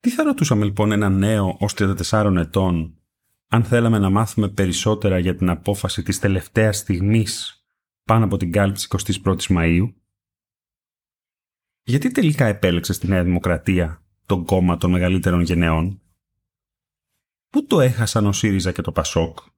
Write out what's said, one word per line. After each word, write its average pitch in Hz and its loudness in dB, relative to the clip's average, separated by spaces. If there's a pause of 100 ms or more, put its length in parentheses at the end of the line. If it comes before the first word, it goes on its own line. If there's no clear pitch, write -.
Τι 247 0
θα 247 -4
ρωτούσαμε 147 0
λοιπόν 104 0
ένα 104 2
νέο 98 0
ως 101 -2
τριάντα 98 0
τεσσάρων 95 0
ετών, 85 -2 (480)
αν 113 2
θέλαμε 113 2
να 98 2
μάθουμε 104 0
περισσότερα 98 -2
για 90 -2
την 90 0
απόφαση 92 -4
της 95 -4
τελευταίας 101 0
στιγμής 101 -2 (400)
πάνω 113 2
από 98 -2
την 87 -4
κάλυψη 98 0
εικοστής - -6
πρώτης 95 -2
Μαΐου; 87 2 (1900)
Γιατί 147 0
τελικά 156 2
επέλεξες 95 0
τη 90 -6
Νέα 95 2
Δημοκρατία, 87 -2 (220)
τον 90 -2
κόμμα 90 2
των 87 0
μεγαλύτερων 90 2
γενεών; 85 0 (1500)
Πού 285 -4
το 202 2
έχασαν 113 2
ο 101 2
σύριζα 95 0
και 92 -6
το 78 -6
πασόκ; 82 -2 (180)